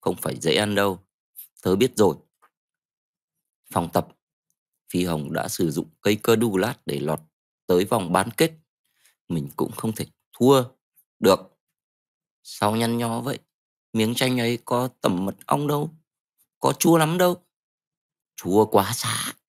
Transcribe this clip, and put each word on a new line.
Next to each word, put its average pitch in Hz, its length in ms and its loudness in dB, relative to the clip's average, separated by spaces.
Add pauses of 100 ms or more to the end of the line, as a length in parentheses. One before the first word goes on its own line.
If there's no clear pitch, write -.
không 90 140 -4
phải 78 240 -8
dễ 80 160 0
ăn 104 200 0
đâu. 98 240 0 (600)
Tớ 92 140 2
biết 123 200 2
rồi. 95 200 4 (1600)
Phòng 87 220 -4
tập. - 140 0 (840)
Phi 90 160 -2
Hồng 76 280 -4
đã - 140 -4
sử 82 240 -2
dụng 78 180 -6 (120)
cây 104 220 2
cơ 113 120 4
đu 110 220 0
lát 113 180 0 (100)
để - 140 -4
lọt 78 200 -4 (460)
tới 90 200 2
vòng 98 260 -2
bán 95 200 0
kết. 160 200 0 (760)
Mình 147 280 -6
cũng - 160 -4
không 113 240 -6
thể 80 100 -8 (260)
thua 131 320 4 (560)
được. - 360 2 (880)
Sao 104 320 -2
nhăn 117 220 0
nhó 117 240 -4
vậy? 131 180 -6 (540)
Miếng 113 220 0
chanh 127 240 0
ấy 117 260 -2
có 123 240 -2 (120)
tẩm 95 240 0
mật 98 100 -6 (100)
ong 143 220 -2
đâu. 147 260 -2 (680)
Có 139 140 0
chua 165 240 4
lắm 160 200 2
đâu. 180 260 0 (920)
Chua 101 300 2
quá 104 280 2
xa. - 400 -6 (160)